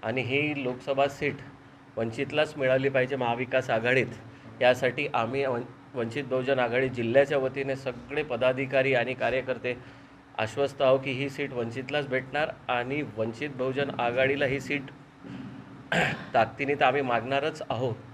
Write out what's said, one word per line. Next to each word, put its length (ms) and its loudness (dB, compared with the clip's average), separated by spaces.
आणि 200 -2
ही 420 0
लोकसभा 440 0
सीट 280 -4
वंचितलाच 600 0
मिळाली 320 4
पाहिजे 280 2
महाविकास 540 0
आघाडीत, 360 4
यासाठी 540 4
आम्ही 320 0
वन-, 160 0
वंचित 300 -2
बहुजन 340 0
आघाडी 300 2
जिल्ह्याच्या 500 4
वतीने 380 -2
सगळे 460 -6
पदाधिकारी 720 2
आणि 200 2
कार्यकर्ते 600 -2
आश्वस्त 440 0
आहो 160 6
की 120 -2
ही 200 -2
सीट 220 -6
वंचितलाच 560 -4
भेटणार 420 -2
आणि 340 0
वंचित 340 -4
बहुजन 400 -2
आघाडीला 460 2
ही 140 0
सीट 220 -4
<clears throat> 420 -2
ताकदीने 400 2
तर 100 2
आम्ही 180 4
मागणारच 680 0
आहोत. 240 -2